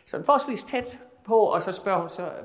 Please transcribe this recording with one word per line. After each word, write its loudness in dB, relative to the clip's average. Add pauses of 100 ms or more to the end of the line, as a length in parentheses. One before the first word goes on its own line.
sådan -6
forholdsvis 2
tæt -6 (260)
på, 4
og 4
så -4
spørger -2
hun -4
så, -8 (140)